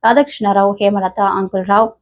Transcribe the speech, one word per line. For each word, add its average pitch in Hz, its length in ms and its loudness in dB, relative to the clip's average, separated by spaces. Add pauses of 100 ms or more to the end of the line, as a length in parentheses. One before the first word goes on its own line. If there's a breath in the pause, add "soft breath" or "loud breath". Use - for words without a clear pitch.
రాధాకృష్ణారావు, 208 760 2
హేమలత, 202 380 -2 (200)
అంకుల్ 190 320 -4
రావు 220 160 2 (140)